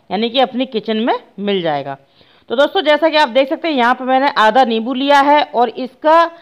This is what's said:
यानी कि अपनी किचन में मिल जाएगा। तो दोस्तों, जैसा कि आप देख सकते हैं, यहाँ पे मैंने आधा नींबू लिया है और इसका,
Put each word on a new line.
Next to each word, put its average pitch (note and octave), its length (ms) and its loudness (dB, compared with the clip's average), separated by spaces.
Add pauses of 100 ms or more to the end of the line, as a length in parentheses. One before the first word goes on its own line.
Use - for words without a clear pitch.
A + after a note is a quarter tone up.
(100)
यानी A3 200 -4
कि B3+ 100 -2
अपनी B3+ 260 -2
किचन A3 300 -4
में B3 180 -2 (240)
मिल G3 240 -2
जाएगा। C#3 340 -4 (520)
तो A#3 80 -6
दोस्तों, C#4+ 240 0
जैसा D4 280 0
कि D4+ 80 -2
आप D4+ 120 2
देख C4 200 0
सकते E4 200 -6
हैं, D#4 60 -2
यहाँ B3 200 2
पे C4 100 -8
मैंने C4 240 0
आधा A3 360 2
नींबू A3+ 300 -4
लिया C#4 260 2
है C#4+ 220 4
और A#3+ 260 -2
इसका, D#4+ 640 0 (120)